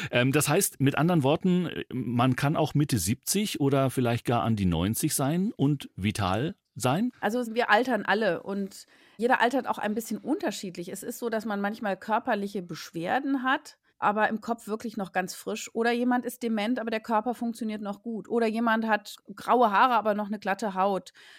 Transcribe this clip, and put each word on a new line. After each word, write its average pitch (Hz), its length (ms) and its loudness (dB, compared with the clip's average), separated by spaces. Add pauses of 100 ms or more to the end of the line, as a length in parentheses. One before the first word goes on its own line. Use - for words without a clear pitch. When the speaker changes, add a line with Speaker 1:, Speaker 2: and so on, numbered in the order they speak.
(100)
Speaker 1:
Ähm, 127 220 4
das 147 160 2
heißt, 175 320 2
mit 135 180 4
anderen 165 240 4
Worten, 175 460 2 (240)
man 123 420 2
kann 143 220 0
auch - 180 0
Mitte 147 240 2
siebzig 120 640 -2
oder 135 300 4
vielleicht 120 340 0
gar 120 180 0
an 113 140 2
die 98 100 2
neunzig 90 480 0
sein 170 420 0
und 139 380 0
vital 104 640 -2 (180)
sein? 151 460 0
Speaker 2:
Also 233 340 -2
wir 233 160 0
altern 226 340 2
alle 196 380 0
und - 440 -8 (300)
jeder 240 240 2
altert 247 280 0
auch - 100 -2
ein 208 160 -2
bisschen 220 240 -6
unterschiedlich. 202 720 -6
Es - 140 -10
ist - 160 -10
so, 240 80 -4
dass 220 160 -4
man 208 160 -4
manchmal 202 360 -2
körperliche 208 640 -2
Beschwerden 240 800 -4
hat, 277 340 -2 (200)
aber 208 300 2
im 220 120 -4
Kopf - 280 -6
wirklich 214 280 -6
noch 190 140 -6
ganz 185 240 -4
frisch. - 380 -8
Oder 226 180 0
jemand 247 340 0
ist - 180 -10
dement, 226 360 -2
aber 226 120 -6
der 220 100 -2
Körper 226 340 0
funktioniert 226 460 -6
noch 202 220 -8
gut. 226 260 -8
Oder 233 180 2
jemand 226 400 0
hat 208 300 0 (180)
graue 226 380 4
Haare, 240 220 6
aber 208 200 2
noch 208 120 -4
eine 208 120 -6
glatte 196 360 -2
Haut. 190 380 0 (260)